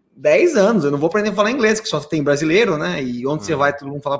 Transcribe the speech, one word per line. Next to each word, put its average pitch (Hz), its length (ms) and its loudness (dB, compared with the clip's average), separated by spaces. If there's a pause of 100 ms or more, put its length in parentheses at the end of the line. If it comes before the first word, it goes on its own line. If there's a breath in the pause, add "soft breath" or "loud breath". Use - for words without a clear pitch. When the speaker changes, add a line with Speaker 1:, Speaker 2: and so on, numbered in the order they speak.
(160)
Speaker 1:
dez 226 400 4
anos, 202 280 4
eu 143 60 0
não 143 80 0
vou 156 100 0
aprender 208 200 0
a 190 60 -4
falar 208 160 2
inglês, 220 280 0
que - 100 -8
só 151 120 -2
tem 151 220 -4
brasileiro, 156 560 2
né? 170 240 -6
E 123 240 -6
onde 147 180 -4
você 160 80 -6
Speaker 2:
Uhum. 139 60 -2
Speaker 1:
vai, 143 180 0
todo 139 140 -14
mundo 143 120 -10
fala, 143 160 -4